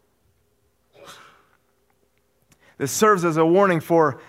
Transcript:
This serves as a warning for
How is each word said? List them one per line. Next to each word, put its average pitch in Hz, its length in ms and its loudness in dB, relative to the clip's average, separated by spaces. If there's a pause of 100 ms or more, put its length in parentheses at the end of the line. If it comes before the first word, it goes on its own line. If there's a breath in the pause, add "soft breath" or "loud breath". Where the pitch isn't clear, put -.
(2750 loud breath)
This 131 140 -6
serves 208 320 0
as 165 140 -2
a 165 80 2
warning 175 340 2
for 156 500 -2